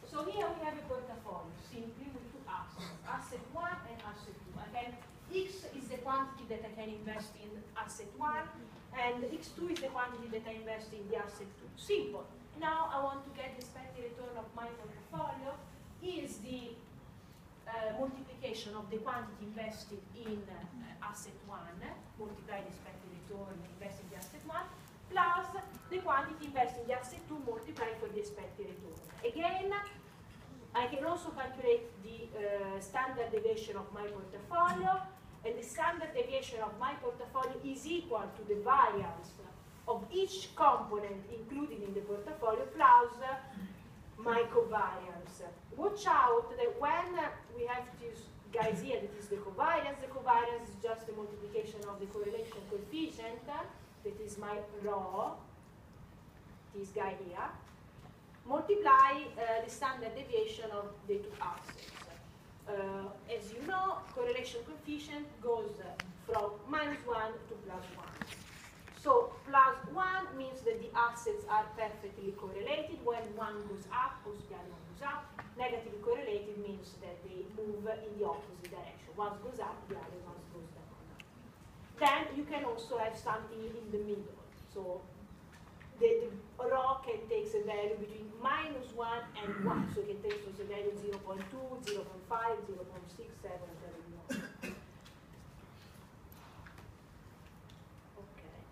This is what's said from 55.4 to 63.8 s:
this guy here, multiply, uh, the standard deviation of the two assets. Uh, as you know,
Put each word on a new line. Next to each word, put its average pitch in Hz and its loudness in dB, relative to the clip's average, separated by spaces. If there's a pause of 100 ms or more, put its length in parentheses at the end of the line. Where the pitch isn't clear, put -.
this 196 -6
guy 190 0 (100)
here, 175 -4 (1000)
multiply, 285 10 (140)
uh, 226 4
the 220 -6
standard 247 -2
deviation 220 2
of 208 -2 (220)
the 196 4
two 202 -2
assets. - -6 (760)
Uh, 196 -2 (260)
as 208 -6
you 254 -6
know, 381 4 (180)